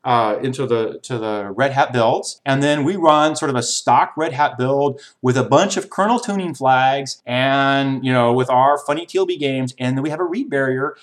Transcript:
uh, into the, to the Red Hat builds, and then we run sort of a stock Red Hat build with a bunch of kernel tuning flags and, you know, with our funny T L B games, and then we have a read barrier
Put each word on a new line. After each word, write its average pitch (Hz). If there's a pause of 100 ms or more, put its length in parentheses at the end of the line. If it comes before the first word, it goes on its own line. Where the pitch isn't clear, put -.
uh, 117
into 131
the, 110
to 123
the 104
Red 131
Hat 139
builds, 123
and 139
then 147
we 175
run 156
sort 151
of 131
a 117
stock 135
Red 160
Hat 135
build 135 (200)
with 127
a 127
bunch 160
of 190
kernel 226
tuning 190
flags 131
and, 135
you 131
know, 120
with 127
our 135
funny 151
T -
L 190
B 180
games, 131
and 127
then 135
we 156
have 156
a 180
read 190
barrier 135